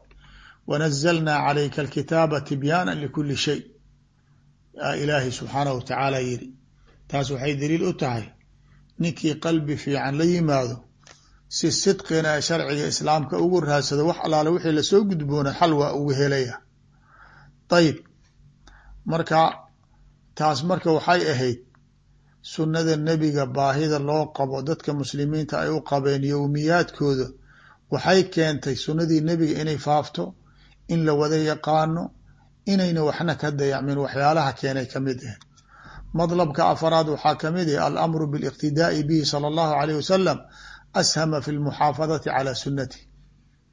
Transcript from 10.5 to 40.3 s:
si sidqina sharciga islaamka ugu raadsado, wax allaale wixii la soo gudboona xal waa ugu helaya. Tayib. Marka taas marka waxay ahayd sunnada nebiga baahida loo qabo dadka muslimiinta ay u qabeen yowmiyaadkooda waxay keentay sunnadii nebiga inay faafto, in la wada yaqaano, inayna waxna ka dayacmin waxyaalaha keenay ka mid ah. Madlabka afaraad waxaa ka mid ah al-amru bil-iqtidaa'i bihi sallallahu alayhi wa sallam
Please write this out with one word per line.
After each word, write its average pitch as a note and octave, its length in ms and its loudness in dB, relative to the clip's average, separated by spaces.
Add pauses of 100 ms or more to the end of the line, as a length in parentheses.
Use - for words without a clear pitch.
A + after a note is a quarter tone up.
si - 200 -2
sidqina E3 600 0 (120)
sharciga D3+ 440 -2
islaamka D#3 520 0
ugu F3 220 4
raadsado, C#3+ 460 0
wax E3+ 160 2
allaale D#3 280 2
wixii E3 220 0
la D3+ 100 2
soo G3 220 4
gudboona D3 500 0
xal E3+ 200 4
waa D3 200 2
ugu C#3+ 180 0
helaya. C3+ 420 0 (1120)
Tayib. E3+ 280 6 (1080)
Marka D#3+ 340 2 (960)
taas D3+ 280 2
marka F3+ 280 0
waxay E3+ 380 2
ahayd B2+ 280 0 (840)
sunnada D#3+ 520 0
nebiga D3+ 500 0
baahida C#3 520 0
loo D3 340 0
qabo C3+ 300 -4
dadka D#3 300 -4
muslimiinta D3 680 -4
ay D#3 100 -2
u D#3 100 0
qabeen C#3 440 0
yowmiyaadkooda C#3+ 1000 0 (640)
waxay F3+ 380 4
keentay D3+ 480 -2
sunnadii D#3+ 440 0
nebiga D#3+ 400 0
inay D#3 180 -2
faafto, D3+ 460 0 (640)
in E3 160 0
la D#3 100 4
wada D3+ 220 2
yaqaano, D#3 680 0 (640)
inayna F3+ 380 2
waxna D3+ 320 0
ka D3 140 -4
dayacmin C#3 480 -2
waxyaalaha C#3+ 540 2
keenay C3+ 340 -4
ka - 140 -8
mid C3 240 -2
ah. G#2 120 -10 (760)
Madlabka E3+ 560 0
afaraad D#3+ 400 2
waxaa D3 280 0
ka D#3 140 -4
mid F3 200 0
ah - 160 2
al-amru D#3+ 400 0
bil-iqtidaa'i D3+ 800 0
bihi D3+ 200 2
sallallahu D3+ 500 0
alayhi D3+ 220 0
wa C#3+ 60 -2
sallam F#3 360 2 (540)